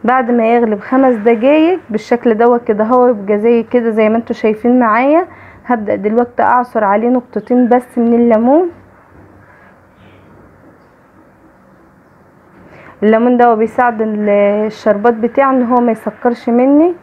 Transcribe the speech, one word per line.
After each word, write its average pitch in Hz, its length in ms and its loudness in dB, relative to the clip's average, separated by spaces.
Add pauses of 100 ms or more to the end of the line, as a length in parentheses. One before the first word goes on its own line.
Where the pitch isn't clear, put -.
بعد 247 260 0
ما 233 240 0
يغلي 226 220 0
بخمس 262 380 0
دقايق 269 640 2 (100)
بالشكل 226 440 -2
دوت 240 300 0
كده، 214 200 -2
هو 247 220 2
يبقى 208 320 -2
زي 233 240 0
كده 233 280 -2
زي 214 180 0
ما 220 80 0
انتوا 233 180 -6
شايفين 240 460 0
معايا. 269 480 0 (380)
هبدأ 214 300 -4
دلوقتي 233 460 -2
اعصر 240 420 0
عليه 208 240 0
نقطتين 247 600 -2
بس 247 300 0
من 233 160 0
الليمون. 240 560 2 (4000)
الليمون 226 340 2
ده 240 180 4
بيساعد 226 480 -2
ال-، 208 640 0
الشربات 214 480 -2
بتاعه 240 360 -2
ان 262 120 0
هو 247 180 0
ما 240 120 0
يسكرش 233 560 -6
مني. 285 540 2